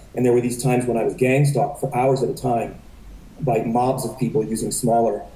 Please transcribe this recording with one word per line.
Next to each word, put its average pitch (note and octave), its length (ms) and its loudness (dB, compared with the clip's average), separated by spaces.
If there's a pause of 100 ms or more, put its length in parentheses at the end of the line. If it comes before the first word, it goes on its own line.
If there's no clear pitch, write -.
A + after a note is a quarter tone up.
(140)
And B2 100 -2
there A#2+ 100 6
were A#2+ 80 4
these A#2+ 200 -2
times B2 240 0
when A#2 120 0
I A2 60 0
was G#2 120 -2
gang C3+ 300 4
stalked B2 340 0
for - 160 -4
hours B2+ 260 2
at A#2 80 0
a C3 60 -4
time A#2 440 -2 (600)
by A2+ 240 0
mobs A#2+ 420 0
of A2+ 140 -8
people A2 240 0
using A2 280 -4
smaller A2+ 520 2 (120)